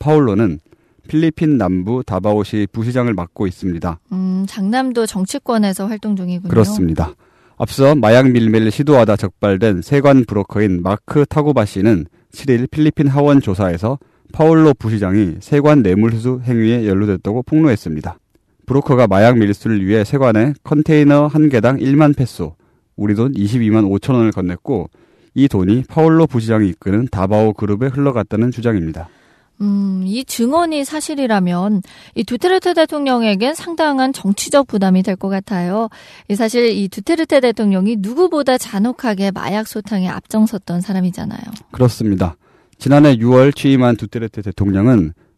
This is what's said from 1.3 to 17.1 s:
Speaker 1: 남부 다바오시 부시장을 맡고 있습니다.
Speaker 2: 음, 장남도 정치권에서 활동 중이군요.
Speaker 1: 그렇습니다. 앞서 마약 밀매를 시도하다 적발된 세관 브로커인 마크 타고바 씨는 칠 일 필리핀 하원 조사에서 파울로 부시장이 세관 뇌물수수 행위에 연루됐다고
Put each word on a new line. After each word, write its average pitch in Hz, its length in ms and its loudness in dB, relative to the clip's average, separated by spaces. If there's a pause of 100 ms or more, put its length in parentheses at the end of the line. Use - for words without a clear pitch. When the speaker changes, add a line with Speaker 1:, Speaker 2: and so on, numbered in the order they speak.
Speaker 1:
남부 98 480 -2
다바오시 104 680 -2
부시장을 120 420 -2
맡고 90 320 -6
있습니다. 87 540 -6 (120)
Speaker 2:
음, 185 360 -4
장남도 233 580 -4
정치권에서 202 800 -4
활동 214 300 -6
중이군요. 180 340 -8
Speaker 1:
그렇습니다. 92 640 0 (440)
앞서 135 380 2
마약 127 360 4
밀매를 110 420 2
시도하다 131 440 2
적발된 101 640 0
세관 139 420 4
브로커인 101 580 -2
마크 104 440 -2
타고바 143 380 0
씨는 98 420 0 (260)
칠 - 180 -6
일 123 160 2
필리핀 151 400 -2
하원 143 340 4
조사에서 98 580 -2 (340)
파울로 160 420 4
부시장이 101 680 0
세관 147 420 2
뇌물수수 113 600 0
행위에 117 460 0
연루됐다고 101 560 0